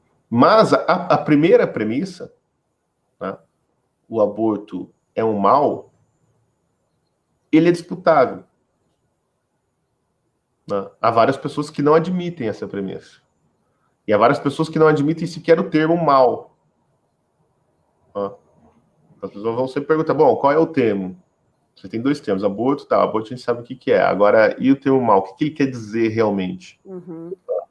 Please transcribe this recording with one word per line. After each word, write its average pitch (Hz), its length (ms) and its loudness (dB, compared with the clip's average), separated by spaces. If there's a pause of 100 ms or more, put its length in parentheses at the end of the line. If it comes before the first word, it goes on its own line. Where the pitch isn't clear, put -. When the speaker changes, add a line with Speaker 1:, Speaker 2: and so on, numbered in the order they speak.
(300)
Speaker 1:
Mas 151 440 4
a, - 40 2 (300)
a 151 100 2
primeira 170 500 4
premissa, 120 680 -6 (840)
né, 95 180 -10 (720)
o 113 120 -2
aborto 101 680 -4 (260)
é 113 80 -2
um 110 140 -2
mal, 107 540 0 (1600)
ele 165 180 4
é - 20 4
disputável. 156 720 0 (2250)
Né? 98 200 -6 (120)
Há 113 100 0
várias 117 260 2
pessoas 147 320 -10
que - 120 -8
não 147 120 4
admitem 170 540 -2
essa 101 200 -10
premissa. 95 540 -12 (840)
E 107 60 0
há 101 40 4
várias 123 220 4
pessoas 151 300 -4
que 160 100 -2
não 156 80 6
admitem 156 400 0
sequer 165 320 2
o 185 100 -4
termo 156 260 0
mal. 135 600 2 (1600)
Né? 101 160 -6 (880)
As 98 80 -10
pessoas 113 260 -6
vão 131 120 -2
sempre 139 200 -8
perguntar, 156 260 0
"Bom, 139 220 4
qual 143 160 0
é 151 60 2
o 160 100 2
termo?" 101 500 -2 (580)
Você 98 140 -20
tem 113 100 -8
dois 143 200 -2
termos, 98 240 -4
aborto, 117 420 -2
tá, 107 160 2
aborto 107 260 -2
a - 20 -16
gente 123 120 -14
sabe 120 200 -6
o - 20 -16
que 127 120 -16
que - 160 -4
é. 95 100 4
Agora, 104 580 4
e 131 120 2
o 139 40 2
termo 135 260 0
mal? 107 180 4
O - 40 -4
que - 100 -14
que - 100 -6
ele 151 80 -4
quer 143 140 -2
dizer 113 440 -4
realmente? 98 760 -4
Speaker 2:
Uhum. 175 480 -16 (380)